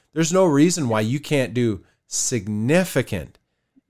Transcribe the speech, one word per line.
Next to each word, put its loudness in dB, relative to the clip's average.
there's -2
no 4
reason 2
why 2
you -2
can't -2
do -2
significant -2